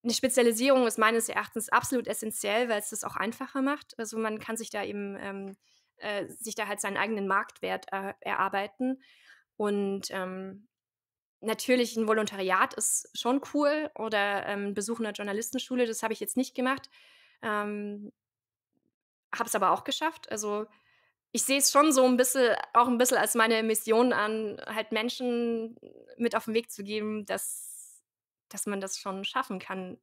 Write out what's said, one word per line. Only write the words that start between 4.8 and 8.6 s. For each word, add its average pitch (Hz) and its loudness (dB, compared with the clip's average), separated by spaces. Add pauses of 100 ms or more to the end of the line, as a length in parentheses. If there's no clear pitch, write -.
eben, 202 -6
ähm, 196 -10 (440)
äh, 202 -6
sich - -10
da 214 -4
halt 202 -6
seinen 196 -2
eigenen 202 -2
Marktwert, 190 -2
äh, 196 -6
erarbeiten. 202 -2 (540)